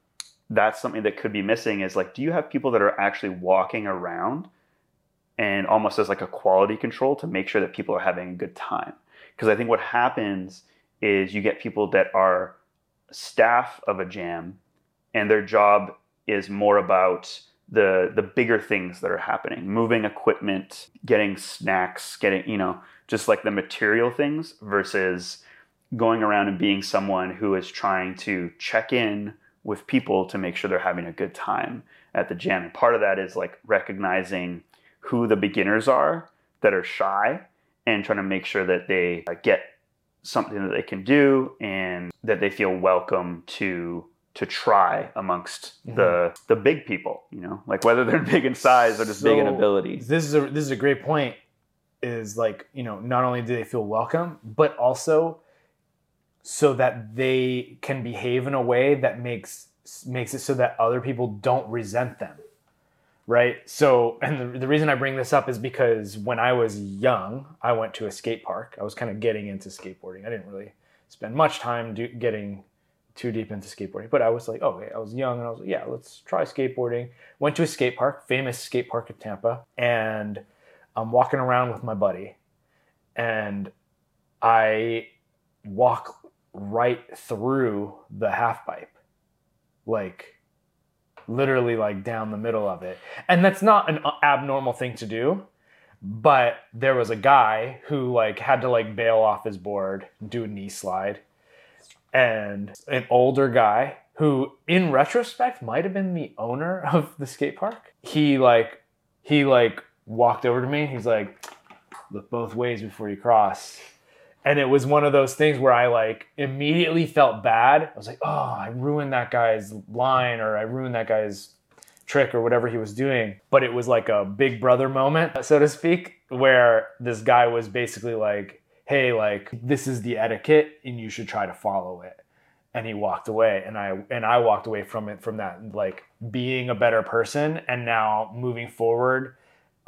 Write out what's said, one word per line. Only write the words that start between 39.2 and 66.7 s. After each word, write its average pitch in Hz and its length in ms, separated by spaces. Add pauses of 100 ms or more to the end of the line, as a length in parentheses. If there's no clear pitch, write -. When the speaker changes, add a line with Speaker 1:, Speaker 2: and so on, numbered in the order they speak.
Speaker 1:
uh, 85 140
get 101 200 (600)
something 101 440
that 92 80
they - 80
can 98 220
do 135 560
and 92 500 (140)
that 107 160
they 101 100
feel 95 240
welcome 90 720
to, 87 580 (300)
to - 120
try 95 680
amongst 90 580 (120)
Speaker 2:
Mm-hmm. 110 100
Speaker 1:
the, 87 380 (120)
the 113 100
big 127 300
people, - 440
you - 100
know, 90 260
like, 104 180
whether 117 200
they're 113 140
big 143 280
in 127 80
size 120 460
or 113 40
just 104 180
big 110 160
in 110 80
Speaker 2:
So, 135 80
Speaker 1:
ability. 101 420
Speaker 2:
this 151 280
is 147 100
a, 151 80
this 139 220
is 135 60
a 131 60
great 135 260
point, 143 340 (640)
is, 113 360
like, 110 340
you 135 100
know, 107 180
not 123 240
only 123 180
do 117 140
they 110 80
feel 113 200
welcome, 135 580
but 113 360
also 160 600 (1040)
so - 320
that 120 420
they 127 640
can 135 220
behave 120 440
in 139 80
a 131 80
way 123 320
that 120 260
makes, 120 480 (380)
makes 127 280
it 131 40
so 135 160
that 123 240
other 117 220
people 123 280
don't 113 420
resent 120 480
them. - 160 (920)
Right? 123 320 (100)
So, 123 540
and 127 320
the, 127 60
the 131 80
reason 151 200
I 139 80
bring 135 200
this 127 160
up 139 160
is 123 100
because 113 600
when 113 220
I 123 120
was 113 280